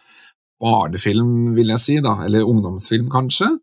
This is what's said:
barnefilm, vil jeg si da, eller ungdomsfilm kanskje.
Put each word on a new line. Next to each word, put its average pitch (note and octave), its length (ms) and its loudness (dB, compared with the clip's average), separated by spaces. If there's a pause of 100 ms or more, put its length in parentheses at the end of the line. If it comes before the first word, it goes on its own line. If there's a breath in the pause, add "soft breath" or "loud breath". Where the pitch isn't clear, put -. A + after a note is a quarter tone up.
(600 soft breath)
barnefilm, A2+ 920 0
vil A2+ 120 2
jeg A2 120 0
si D3 200 0
da, A2 240 -2
eller G#2 220 2
ungdomsfilm A2+ 640 0
kanskje. C3+ 540 0